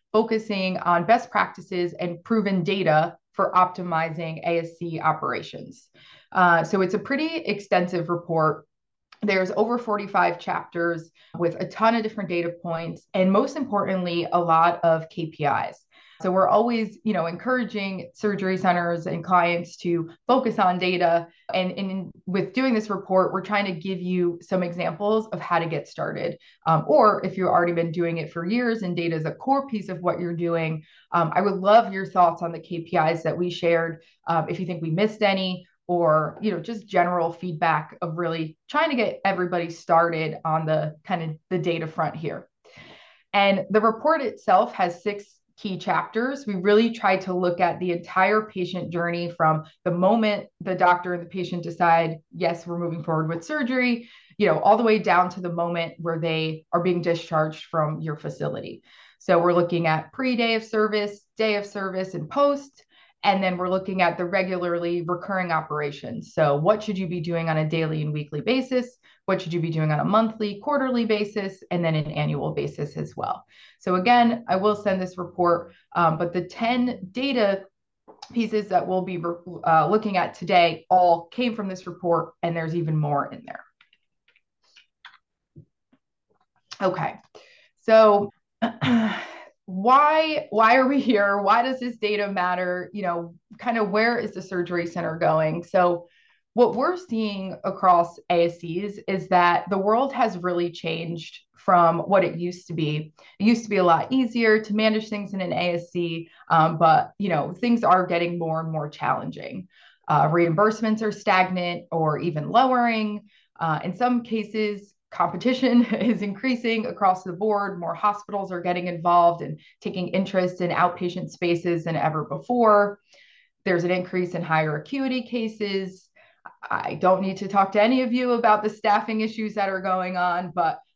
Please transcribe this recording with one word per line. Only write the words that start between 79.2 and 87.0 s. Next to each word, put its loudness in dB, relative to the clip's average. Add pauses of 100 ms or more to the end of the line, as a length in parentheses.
uh, 4
looking 0
at 0
today 2
all 4
came -4
from -6
this -10
report, -2
and -2
there's -4
even -2
more 0
in -16
there. -16 (3250)
Okay, -2 (680)